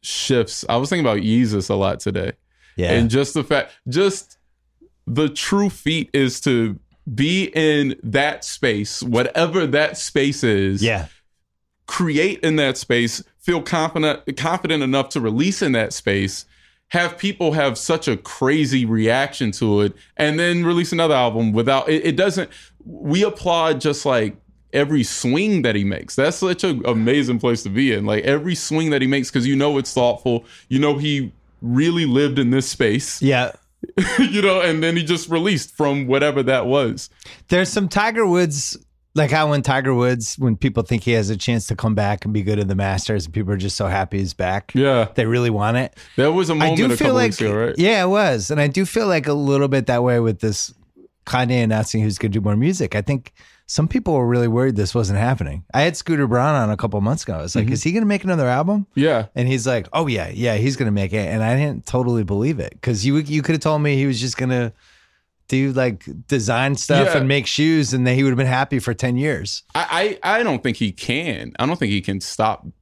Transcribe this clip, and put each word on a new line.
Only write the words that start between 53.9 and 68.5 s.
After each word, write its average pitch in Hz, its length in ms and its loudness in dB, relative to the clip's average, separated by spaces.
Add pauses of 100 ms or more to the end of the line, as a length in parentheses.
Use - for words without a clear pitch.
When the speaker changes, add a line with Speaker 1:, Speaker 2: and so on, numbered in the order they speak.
Speaker 2:
were 123 120 2
really 120 220 2
worried 123 260 2
this 104 220 -2
wasn't 98 240 0
happening. 90 420 -2 (100)
I 131 100 2
had 165 140 0
Scooter 147 300 0
Braun 123 300 2
on 110 140 0
a 104 60 -2
couple 101 240 -2
months 117 220 -2
ago. 95 120 -8
I 80 80 -6
was 87 120 -10
like, 110 120 0
Speaker 1:
Mm-hmm. 127 80 0
Speaker 2:
"Is 143 100 -4
he 165 80 0
gonna 220 140 0
make 202 180 -2
another 165 240 0
album?" 175 380 0 (100)
Speaker 1:
Yeah. 135 300 2 (100)
Speaker 2:
And 123 100 0
he's 127 180 0
like, 120 280 0
"Oh, 156 160 0
yeah, 95 260 -2
yeah, 113 220 0
he's 123 200 0
gonna 117 140 0
make 98 220 0
it." 101 160 -2
And 110 160 -2
I 117 120 2
didn't 147 300 -2
totally 120 380 0
believe 107 340 -2
it - 240 -8
'cause 107 220 -2
you, 139 140 2
you 151 240 -2
could 160 100 0
have 156 80 0
told 156 200 0
me 147 160 2
he 135 100 0
was 123 140 -2
just 123 160 -4
gonna 123 360 -2 (760)
do, 135 260 0
like, 127 320 -2 (220)
design 127 480 0
stuff 165 380 2
Speaker 1:
Yeah. 151 60 2
Speaker 2:
and 131 100 2
make 139 180 2
shoes 151 460 2
and 127 160 0
that 127 60 4
he 135 100 4
would 135 60 4
have 123 80 0
been 135 100 2
happy 131 320 0